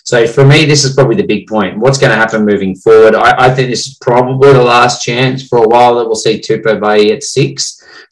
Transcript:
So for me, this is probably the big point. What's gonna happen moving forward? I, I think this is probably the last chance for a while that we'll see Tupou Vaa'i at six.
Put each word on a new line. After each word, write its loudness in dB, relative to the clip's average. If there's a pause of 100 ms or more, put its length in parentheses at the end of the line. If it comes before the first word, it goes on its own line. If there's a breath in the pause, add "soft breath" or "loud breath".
So 0
for 2
me, 4
this 0
is -4
probably -2
the -2
big -6
point. -6
What's 0
gonna 0
happen -2
moving -2
forward? 4
I, 2
I 0
think -4
this -8
is -18
probably 2
the 4
last 0
chance -4
for -2
a 2
while 4
that -2
we'll -4
see -2
Tupou -4
Vaa'i 0
at -6
six. -6 (320 loud breath)